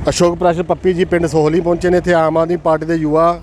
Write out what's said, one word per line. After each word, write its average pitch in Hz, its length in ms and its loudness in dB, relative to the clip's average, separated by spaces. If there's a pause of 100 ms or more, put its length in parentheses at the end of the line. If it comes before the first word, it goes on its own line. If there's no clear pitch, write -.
ਅਸ਼ੋਕ 170 280 0
ਪ੍ਰਾਸ਼ਰ 175 260 0
ਪੱਪੀ 175 300 -2
ਜੀ 175 120 0
ਪਿੰਡ 175 200 0
ਸੋਹਲੀ 156 360 0
ਪਹੁੰਚੇ 175 280 -2
ਨੇ। 180 80 2
ਇੱਥੇ 175 160 0
ਆਮ 160 240 2
ਆਦਮੀ 165 180 0
ਪਾਰਟੀ 160 300 -2
ਦੇ 165 100 -2
ਯੁਵਾ 165 480 0